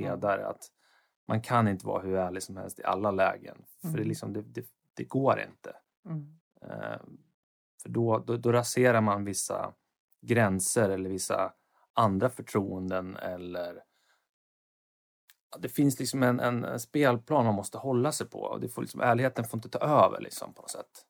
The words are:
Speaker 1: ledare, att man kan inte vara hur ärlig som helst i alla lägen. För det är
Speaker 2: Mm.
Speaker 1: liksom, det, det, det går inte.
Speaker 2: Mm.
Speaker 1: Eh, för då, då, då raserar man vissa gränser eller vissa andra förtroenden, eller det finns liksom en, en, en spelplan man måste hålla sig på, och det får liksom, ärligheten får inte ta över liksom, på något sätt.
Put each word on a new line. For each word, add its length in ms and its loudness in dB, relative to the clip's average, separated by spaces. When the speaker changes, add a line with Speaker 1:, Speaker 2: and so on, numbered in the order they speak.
Speaker 1:
ledare, 460 0
att 240 -10
man 140 0
kan 260 4
inte 180 -2
vara 160 -4
hur 140 -2
ärlig 260 -2
som 140 -12
helst 220 -12
i 60 -12
alla 260 0
lägen. 540 0
För 80 -8
det 60 -4
är 40 -2
Speaker 2:
Mm. 100 -2
Speaker 1:
liksom, 240 -6
det, 100 -6
det, 240 -12
det 100 -10
går 360 2
inte. 360 -12
Speaker 2:
Mm. 340 -10
Speaker 1:
Eh, 400 -10
för 60 -14
då, 300 2
då, 180 -2
då 160 2
raserar 480 4
man 240 2
vissa 500 -4
gränser 720 4
eller 200 -2
vissa 420 -2
andra 380 2
förtroenden, 840 -4
eller 680 -8
det 100 -6
finns 300 2
liksom 240 -2
en, 180 4
en, 240 0
en 160 -6
spelplan 640 2
man 100 4
måste 240 -6
hålla 340 0
sig 140 -6
på, 140 -14
och 200 -6
det 80 -6
får 140 -8
liksom, 180 -8
ärligheten 440 2
får 140 -8
inte 100 -10
ta 100 -6
över 420 4
liksom, 340 -12
på 80 -20
något 80 -12
sätt. 400 -14